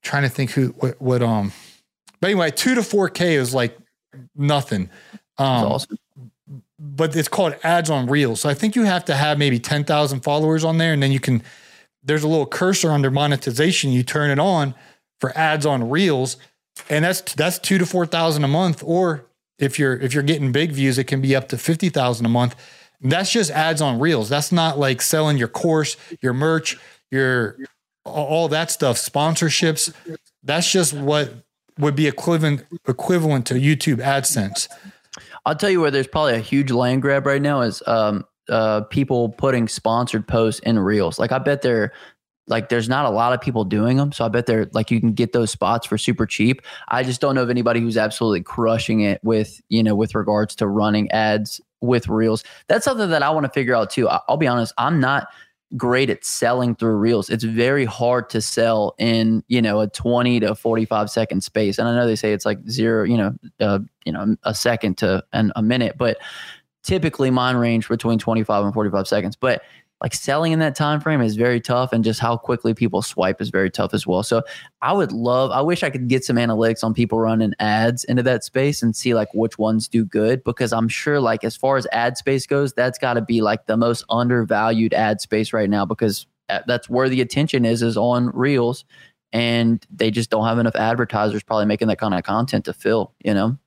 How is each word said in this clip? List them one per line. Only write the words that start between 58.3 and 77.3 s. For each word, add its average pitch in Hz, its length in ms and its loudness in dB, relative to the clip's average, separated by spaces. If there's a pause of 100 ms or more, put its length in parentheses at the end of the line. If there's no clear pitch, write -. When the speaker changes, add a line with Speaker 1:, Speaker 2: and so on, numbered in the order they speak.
Speaker 2:
to 113 100 0
sell 113 560 0
in, 113 500 2
you 123 140 2
know, 107 200 2
a 107 60 0
twenty 120 520 0
to 107 160 0
forty-five 110 560 -2
second 110 300 -2
space. 104 360 -2
And 113 100 0
I 120 80 0
know 120 120 2
they 110 80 2
say 107 180 0
it's, 101 120 -4
like, 107 120 -2 (100)
zero, 113 360 0
you 113 140 2
know, 107 180 0 (240)
uh, 101 200 2 (240)
you - 80 -6
know, 101 320 0
a 107 120 -2
second 110 420 -2
to 92 340 0
an, 107 240 0
a 117 60 -2
minute, 117 360 0
but 120 200 0 (640)
typically 156 460 0
mine 127 260 2
range 117 320 0
between 117 300 0
twenty-five 107 480 0
and 101 80 -2
forty-five 101 340 -2
seconds. 104 280 -2
But 127 260 -2 (400)
like, - 120 -6
selling 160 400 0
in 160 60 2
that 156 160 0
time 151 260 0
frame 156 180 0
is 110 160 0
very 120 240 2
tough, 127 320 -2
and 117 120 2
just 110 180 0
how 117 160 0
quickly 117 360 -2
people 98 280 0
swipe - 400 -2
is 104 80 -6
very 95 200 0
tough 95 240 -4
as 104 140 -4
well. 90 160 0
So 113 200 0 (380)
I 135 120 0
would 190 180 0
love, 123 400 0
I 131 100 0
wish 170 220 0
I 156 60 -2
could 127 180 -6
get 127 160 2
some 120 140 0
analytics 113 460 0
on 113 100 0
people 113 260 0
running 113 400 2